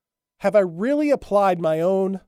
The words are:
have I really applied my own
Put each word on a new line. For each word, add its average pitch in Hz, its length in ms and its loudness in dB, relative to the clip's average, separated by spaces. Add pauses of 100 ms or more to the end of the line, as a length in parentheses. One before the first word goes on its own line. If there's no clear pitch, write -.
(400)
have 196 140 0
I 208 60 6
really 233 500 0
applied 196 500 0
my 160 200 -2
own 190 480 -2